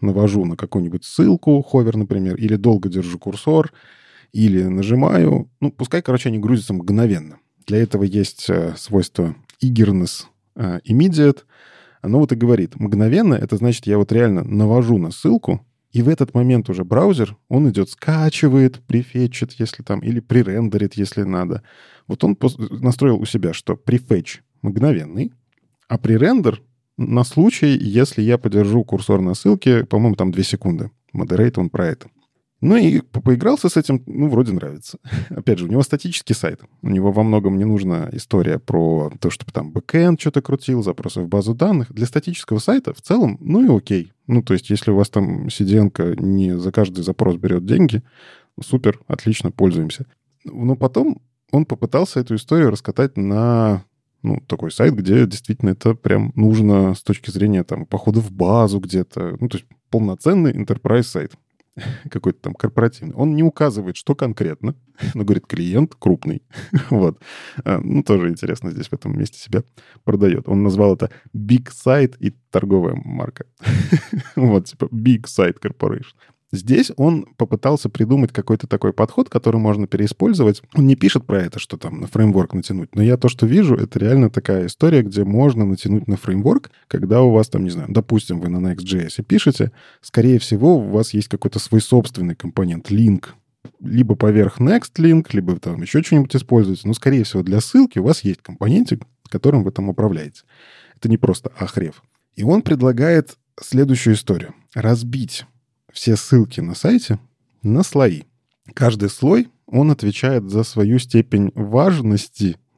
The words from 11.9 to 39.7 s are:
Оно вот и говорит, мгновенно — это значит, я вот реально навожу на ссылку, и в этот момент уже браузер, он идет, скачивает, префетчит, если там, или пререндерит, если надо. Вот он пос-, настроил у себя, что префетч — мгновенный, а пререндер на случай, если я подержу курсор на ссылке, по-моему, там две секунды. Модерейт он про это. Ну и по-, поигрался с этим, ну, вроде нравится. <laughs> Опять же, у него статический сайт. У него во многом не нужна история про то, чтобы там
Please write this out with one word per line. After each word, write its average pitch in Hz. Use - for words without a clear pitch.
Оно 104
вот 147
и -
говорит, 117
мгновенно — 113
это 104
значит, 117
я 104
вот 101
реально 107
навожу 110
на 85
ссылку, 156
и 120
в 117
этот 156
момент 120
уже 92
браузер, 110
он 139
идет, 98
скачивает, 147
префетчит, 123
если -
там, -
или 117
пререндерит, 104
если 101
надо. 90
Вот -
он 190
пос-, 131
настроил 127
у 110
себя, 92
что -
префетч — -
мгновенный, 107
а 117
пререндер 123
на 120
случай, 156
если 110
я 117
подержу 104
курсор 98
на 92
ссылке, 131
по-моему, 110
там 92
две 90
секунды. 95
Модерейт 110
он 87
про 87
это. -
Ну 175
и 165
по-, -
поигрался 180
с -
этим, 139
ну, 147
вроде 120
нравится. 76
<laughs> -
Опять 143
же, 90
у -
него 120
статический -
сайт. -
У -
него 98
во 107
многом 101
не 101
нужна 92
история 85
про 80
то, 92
чтобы -
там 78